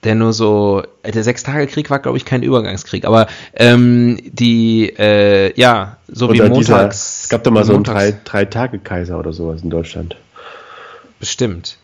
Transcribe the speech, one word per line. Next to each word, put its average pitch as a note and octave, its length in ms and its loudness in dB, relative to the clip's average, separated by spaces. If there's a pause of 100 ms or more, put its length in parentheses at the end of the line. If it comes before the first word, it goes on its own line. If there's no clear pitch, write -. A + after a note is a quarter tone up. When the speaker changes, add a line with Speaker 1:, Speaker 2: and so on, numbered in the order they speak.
Speaker 1:
der - 140 0
nur A2+ 160 2
so, G#2 500 0 (200)
äh, A2 100 -8
der A2+ 100 -2
Sechstagekrieg C#3 680 -4
war, C#3 100 -2
glaub B2+ 160 -4
ich, - 80 -6
kein B2+ 180 -2
Übergangskrieg, A2 600 -4
aber, A2+ 240 4 (260)
ähm, A#2+ 720 4
die, A2+ 720 0
äh, G2+ 640 4
ja, A2+ 380 2 (100)
so A2+ 240 -2
wie A#2 80 4
Speaker 2:
Oder G#2+ 100 6
dieser, A#2 280 2
Speaker 1:
montags, - 460 -2
Speaker 2:
es - 40 -10
gab A2+ 160 -2
doch A#2+ 80 4
mal G#2+ 120 4
so G#2 100 2
einen G2+ 100 4
Speaker 1:
montags. G#2+ 140 -2
Speaker 2:
drei, G#2 260 0
Drei-Tage-Kaiser G2 920 -6
oder E2 140 -8
sowas E2 300 -8
in E2+ 80 -6
Deutschland. E2 460 -8 (1040)
Speaker 1:
Bestimmt. G2+ 640 -6